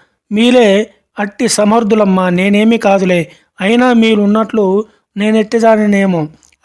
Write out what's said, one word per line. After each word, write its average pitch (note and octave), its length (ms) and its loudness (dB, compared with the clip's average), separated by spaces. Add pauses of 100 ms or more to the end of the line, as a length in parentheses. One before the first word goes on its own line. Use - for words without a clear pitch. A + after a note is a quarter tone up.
(320)
"మీలే A3 580 2 (280)
అట్టి G#3 300 -6
సమర్థులమ్మా, G#3 800 0
నేనేమి G3+ 500 0
కాదులే. F#3+ 520 0 (300)
అయినా A#3+ 320 0
మీరున్నట్లు G#3+ 920 0 (320)
నేనెట్టిదానినేమో. G#3+ 1120 0 (360)